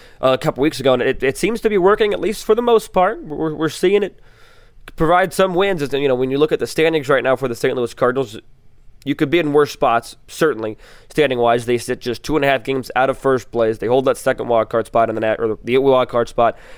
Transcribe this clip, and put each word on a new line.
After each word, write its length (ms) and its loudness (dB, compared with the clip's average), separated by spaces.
uh, 100 2
a 60 2
couple 240 -4
weeks 180 0
ago, 140 2
and 80 2
it, 220 -2
it 140 -2
seems 240 -2
to 80 0
be 80 0
working, 360 2
at 60 -4
least 260 -6
for 100 2
the 60 0
most 320 0
part. 300 0
We're, 300 -6
we're 160 -2
seeing 340 2
it 160 -8
provide 380 2
some 200 2
wins. 280 0
As, 120 -4
you 140 0
know, 80 2
when 160 -2
you 60 0
look 140 2
at 80 0
the 80 -4
standings 420 0
right 140 2
now 120 2
for 120 -4
the 80 -6
Saint 200 -2
Louis 180 -4
Cardinals, 440 -2
you 100 -4
could 160 -2
be 80 2
in 160 0
worse 180 4
spots, 440 -2
certainly, 500 -2
standing-wise. 580 0
They 100 0
sit 240 -6
just 220 -6
two 120 -4
and 80 0
a 40 2
half 160 0
games 320 -6
out 140 2
of 100 -4
first 320 -2
place. 260 0
They 80 -6
hold 200 2
that 120 2
second 300 -2
wild 220 2
card 180 -2
spot 220 2
in 60 -6
the 60 -4
na-, 160 0
or 260 -4
the 140 0
wild 320 4
card 180 -2
spot 300 0